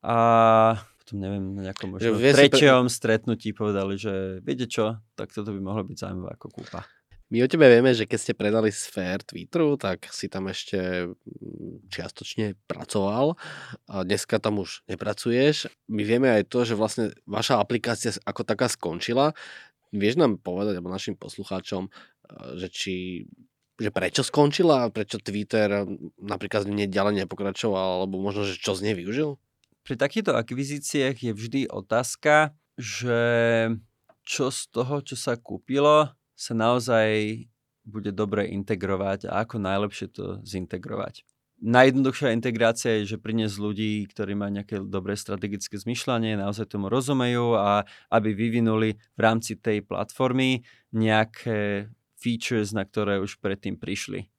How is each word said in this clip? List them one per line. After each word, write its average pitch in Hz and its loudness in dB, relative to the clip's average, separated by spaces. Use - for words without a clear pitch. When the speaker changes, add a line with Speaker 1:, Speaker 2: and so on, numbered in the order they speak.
Speaker 1:
A 117 -2
potom, - -12
neviem, 98 -4
na 98 -8
nejakom 95 -10
možno 95 -6
Speaker 2:
Že 117 2
vie 117 4
si 139 8
pre- 139 10
Speaker 1:
treťom 131 8
stretnutí 113 0
povedali, 98 -2
že 95 -6
viete 127 -4
čo, 110 -2
tak 104 -10
toto 107 -8
by 98 -6
mohlo 98 -4
byť 95 -10
zaujímavé 92 -10
ako - -18
kúpa. - -14
Speaker 2:
My 117 2
o 131 4
tebe 156 8
vieme, 123 10
že 113 2
keď 113 -4
ste - -4
predali 110 2
Sphere 95 -6
Twitteru, 147 -2
tak 95 -6
si - -8
tam 95 -6
ešte, 90 -4
mm, - -16
čiastočne - -8
pracoval. 110 -2
A 95 -4
dneska 98 0
tam 104 -2
už - -12
nepracuješ. 120 0
My 104 -2
vieme 123 4
aj 104 4
to, 123 0
že 113 0
vlastne 110 0
vaša 110 2
aplikácia 117 -2
s-, - -12
ako - -8
taká 113 0
skončila. 143 -2
Vieš 107 2
nám 110 4
povedať, 95 -4
alebo 87 -10
našim 95 -8
poslucháčom, 95 -8
eh, 98 -14
že 95 -8
či, - -6
že 107 -4
prečo 92 -2
skončila, 147 4
prečo 107 -6
Twitter, 101 0
mm, 92 -10
napríklad 101 -4
z 101 -4
nej 101 0
ďalej 98 0
nepokračoval, 95 -2
alebo 95 -6
možno, 101 -2
že 92 -4
čo 98 -2
z 98 -4
nej 107 0
využil? 120 -4
Speaker 1:
Pri 123 -8
takýchto 202 -2
akvizíciách 135 -2
je 117 -4
vždy 117 -4
otázka, 147 2
že 120 -2
čo - -2
z - -4
toho, 131 -2
čo - -12
sa 123 -2
kúpilo, 143 2
sa - -10
naozaj 110 2
bude 104 -8
dobre 101 0
integrovať 98 -2
a 95 -2
ako 113 -6
najlepšie 98 -4
to 95 -10
zintegrovať. 95 -8
Najjednoduchšia 131 4
integrácia 113 0
je, 104 -6
že - -
priniesť 110 -2
ľudí, 104 -4
ktorí 101 -6
majú 101 -4
nejaké 101 -6
dobré 98 -4
strategické 101 -8
zmyšľanie, 113 -2
naozaj 101 -4
tomu 101 -4
rozumejú 123 0
a 101 2
aby 107 2
vyvinuli 110 0
v - -
rámci 113 0
tej 104 -2
platformy 123 0
nejaké 110 0
features, 113 -2
na 98 -2
ktoré 101 -2
už 98 -6
predtým 98 -6
prišli. 98 -8